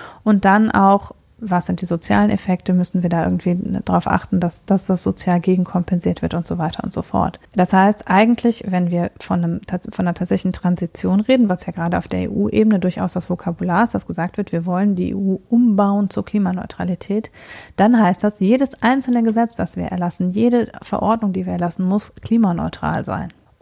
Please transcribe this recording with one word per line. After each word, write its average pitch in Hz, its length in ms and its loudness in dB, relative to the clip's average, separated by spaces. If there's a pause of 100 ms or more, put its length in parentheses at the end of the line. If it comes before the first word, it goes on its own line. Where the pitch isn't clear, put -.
(240)
und 208 220 4
dann 214 240 6
auch 196 440 4 (240)
was 185 280 -2
sind 175 160 -4
die 180 40 -4
sozialen 208 440 0
Effekte? 190 420 -2
Müssen 180 320 0
wir 175 60 0
da 170 160 0
irgendwie 180 320 0 (260)
drauf 180 240 0
achten, - 320 0
dass, 170 260 -4
dass 196 200 0
das 185 180 -2
sozial 180 380 0
gegenkompensiert 180 800 0
wird 165 120 -2
und 165 140 -4
so 170 100 -4
weiter 160 260 -4
und - 100 -8
so - 80 -4
fort? - 400 -2 (140)
Das 185 180 2
heißt, 196 340 4
eigentlich, 226 600 2
wenn 180 220 0
wir 175 300 -2
von 175 240 -2
einem 170 240 -2
tats-, 185 260 -8
von 180 140 -2
einer 175 60 -2
tatsächlichen 185 400 -2
Transition 180 680 0
reden, 240 300 4
was 180 160 -4
ja 175 80 -8
gerade 170 240 -2
auf 170 100 -4
der 185 140 -4
E-U-Ebene 208 580 2
durchaus 185 320 -2
das - 180 -8
Vokabular 180 540 -2
ist, 240 100 -2
dass 196 140 -6
gesagt 170 300 -6
wird, 202 160 -6
wir 165 120 -4
wollen 185 300 0
die 180 140 -4
E 202 40 -6
U 190 360 -2
umbauen 208 600 2
zur 202 140 -4
Klimaneutralität, 185 1080 -4 (440)
dann 226 260 4
heißt 185 220 2
das, 208 160 -2
jedes 254 420 0
einzelne 247 400 0
Gesetz, 226 360 0
das - 180 -6
wir 175 120 -6
erlassen, 180 440 -2
jede 233 400 2 (100)
Verordnung, 214 520 -2
die 185 120 -4
wir 180 80 -4
erlassen, 175 320 -2
muss 196 300 -2
klimaneutral 170 880 -2
sein. - 300 -6 (280)